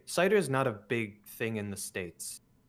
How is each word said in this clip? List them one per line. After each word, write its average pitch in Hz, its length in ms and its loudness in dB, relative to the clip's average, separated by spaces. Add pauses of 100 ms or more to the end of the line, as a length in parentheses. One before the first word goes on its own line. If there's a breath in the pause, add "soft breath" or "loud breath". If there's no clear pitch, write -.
Cider 190 280 4
is 180 140 4
not 135 180 2
a 120 60 2
big 107 540 -4
thing 113 300 -4
in 104 140 -4
the 98 60 -6
States. - 640 -8 (280)